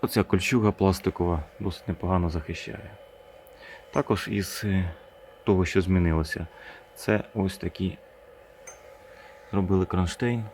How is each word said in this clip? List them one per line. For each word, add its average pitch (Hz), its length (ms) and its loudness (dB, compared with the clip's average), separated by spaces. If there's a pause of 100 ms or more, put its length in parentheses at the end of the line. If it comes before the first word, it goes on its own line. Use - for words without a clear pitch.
Оця 113 220 2
кольчуга 104 480 2
пластикова 87 720 0 (160)
досить - 280 -6
непогано 90 420 0
захищає. - 640 -8 (1000)
Також 120 360 0
із, 101 360 -4
е, 95 280 0 (520)
того, 92 220 4
що - 160 2
змінилося, 82 640 2 (480)
це 107 280 0 (100)
ось 95 240 -2
такі 90 400 -4 (1500)
зробили 95 340 2
кронштейн 113 680 -2